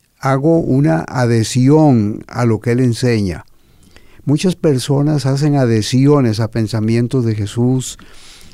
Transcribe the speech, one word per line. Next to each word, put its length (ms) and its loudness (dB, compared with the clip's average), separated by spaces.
hago 380 0
una 500 0
adhesión 1200 2
a 160 -4
lo 160 0
que 120 -4
Él 80 0
enseña. 640 -2
Muchas 280 0
personas 680 0
hacen 320 0
adhesiones 840 2
a 100 -4
pensamientos 760 -2
de 120 -2
Jesús, 600 -4